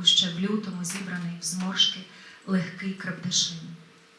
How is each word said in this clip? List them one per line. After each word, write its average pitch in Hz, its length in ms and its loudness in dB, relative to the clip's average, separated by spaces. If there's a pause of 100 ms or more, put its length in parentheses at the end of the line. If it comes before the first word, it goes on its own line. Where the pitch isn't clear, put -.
у - 20 -6
ще 175 260 6
в 170 100 -4
лютому 190 440 0
зібраний 180 580 -4
в - 20 -16
зморшки 185 560 0 (480)
легкий 190 460 0
крепдешин. 175 640 -2 (600)